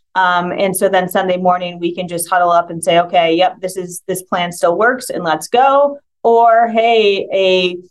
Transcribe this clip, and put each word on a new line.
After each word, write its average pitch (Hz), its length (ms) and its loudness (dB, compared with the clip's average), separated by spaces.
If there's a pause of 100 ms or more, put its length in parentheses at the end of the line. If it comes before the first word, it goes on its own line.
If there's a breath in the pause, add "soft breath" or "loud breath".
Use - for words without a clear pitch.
(140)
Um, 180 360 0
and 190 240 -2
so 196 140 0
then 180 220 0
Sunday 185 260 -2
morning, 180 420 -2
we 175 160 -4
can 180 140 -8
just 170 220 -8
huddle 180 200 2
up 170 200 0
and 170 120 -10
say, 170 180 2
"Okay, 170 340 2
yep, 180 260 0
this 185 160 -8
is, 175 300 -10
this 185 160 -6
plan 175 280 -4
still 175 280 0
works, 247 320 -2
and - 120 -8
let's 160 240 -4
go." 277 520 2 (240)
Or, 233 460 4
"Hey, 220 640 2
a, 185 460 0 (140)